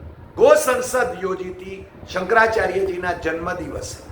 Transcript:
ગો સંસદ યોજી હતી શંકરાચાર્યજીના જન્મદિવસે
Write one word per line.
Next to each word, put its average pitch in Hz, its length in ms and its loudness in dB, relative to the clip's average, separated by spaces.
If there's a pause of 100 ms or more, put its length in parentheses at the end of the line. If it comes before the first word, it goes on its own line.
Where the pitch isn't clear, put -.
(360)
ગો 269 200 8
સંસદ 240 680 0
યોજી 185 300 -4
હતી 190 260 -14 (280)
શંકરાચાર્યજીના 185 1040 2
જન્મદિવસે 165 840 -6 (140)